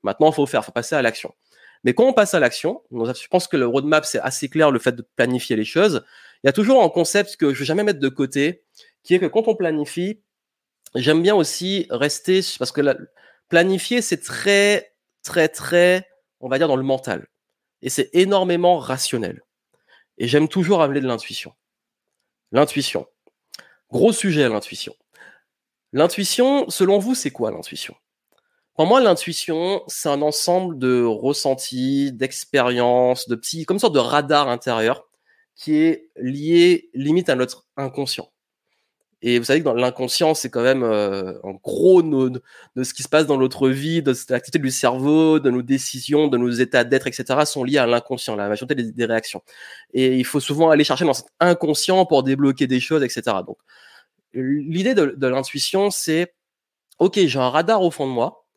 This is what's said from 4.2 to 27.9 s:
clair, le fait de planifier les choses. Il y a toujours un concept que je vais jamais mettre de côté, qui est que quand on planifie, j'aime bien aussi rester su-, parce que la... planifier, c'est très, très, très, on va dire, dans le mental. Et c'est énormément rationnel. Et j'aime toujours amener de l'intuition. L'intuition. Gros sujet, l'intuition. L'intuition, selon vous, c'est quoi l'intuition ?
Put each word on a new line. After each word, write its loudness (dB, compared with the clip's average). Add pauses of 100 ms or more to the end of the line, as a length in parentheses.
clair, 2
le 0
fait 0
de -12 (100)
planifier -2
les -2
choses. 0 (400)
Il 4
y 6
a 0
toujours 4
un 4
concept -2
que 2
je -6
vais -4
jamais -2
mettre -2
de 0
côté, -2 (400)
qui 0
est 4
que 0
quand 0
on 2
planifie, -4 (760)
j'aime 2
bien 4
aussi -2
rester 0
su-, -8
parce -4
que -6
la... 2 (540)
planifier, 2
c'est -4
très, 0 (300)
très, 0
très, 2 (320)
on -12
va -2
dire, 2
dans 2
le -2
mental. -4 (540)
Et -6
c'est -2
énormément 2
rationnel. -6 (760)
Et -4
j'aime 2
toujours 2
amener 0
de -2
l'intuition. -8 (1000)
L'intuition. 0 (840)
Gros 4
sujet, 0
l'intuition. -6 (960)
L'intuition, 0
selon 2
vous, -2
c'est -6
quoi -4
l'intuition ? -14 (840)